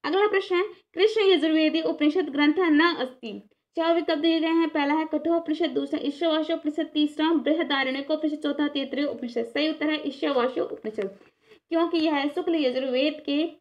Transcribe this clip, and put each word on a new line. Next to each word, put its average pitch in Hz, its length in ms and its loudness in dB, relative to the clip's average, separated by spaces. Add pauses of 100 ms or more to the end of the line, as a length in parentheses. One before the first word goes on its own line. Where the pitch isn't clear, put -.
अगला 381 240 2
प्रश्न 392 280 0
है, 359 80 2 (300)
"कृष्ण 440 280 2
यजुर्वेदी 320 600 4
उपनिषद 311 480 0
ग्रंथ 294 300 2
न 330 360 4
अस्ति?" 226 540 -8 (260)
चार 330 200 2
विकल्प 320 240 0
दिए 330 200 2
गए 320 80 0
हैं। 330 220 2
पहला 294 240 0
है 311 120 0
कठोपनिषद, 320 640 0
दूसरा 277 340 -2
ईशावास्योपनिषद, 311 920 -2
तीसरा 302 400 0
बृहदारण्यकोपनिषद, 285 1040 0
चौथा 294 300 -2
तैत्तिरीयोपनिषद। 262 760 -4
सही 294 260 -2
उत्तर 302 200 -2
है 302 180 -4
ईशावास्योपनिषद, 247 1120 -4 (500)
क्योंकि 330 280 0
यह 302 300 0
शुक्ल 339 280 -2
यजुर्वेद 262 680 0
के 302 360 -2